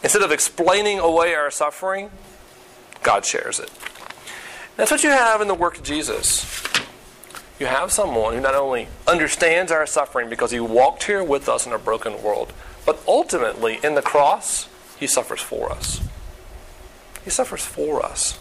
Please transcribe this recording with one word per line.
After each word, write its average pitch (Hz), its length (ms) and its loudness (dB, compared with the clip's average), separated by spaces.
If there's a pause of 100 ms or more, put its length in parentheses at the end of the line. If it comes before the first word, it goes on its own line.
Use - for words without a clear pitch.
Instead - 180 4
of 175 100 4
explaining 190 680 2
away 165 360 4
our 147 160 0
suffering, 190 600 -4 (920)
God 104 220 4
shares - 340 -4
it. - 120 -12 (1040)
That's 220 160 2
what 302 120 4
you 302 60 6
have 226 320 6
in 208 60 0
the 196 60 0
work 170 240 0
of - 60 -16
Jesus. 143 600 -2 (1120)
You 139 60 -2
have 139 260 0
someone 117 440 0
who 127 60 -2
not 135 120 2
only 135 340 0 (200)
understands 165 640 2
our 156 160 2
suffering 127 420 -2
because 117 220 -2
he 120 80 -2
walked 117 440 4
here 202 200 0
with 143 260 0
us 120 160 0
in 120 80 -6
a 107 60 -4
broken 110 420 -4
world, 104 320 -2 (320)
but 151 220 0
ultimately 117 760 0
in 151 120 0
the 139 60 4
cross, - 680 2 (320)
he 139 80 -4
suffers - 340 -2
for - 300 -6
us. - 300 -6 (1200)
He 185 80 -8
suffers - 340 -2
for 151 400 -2
us. - 360 -4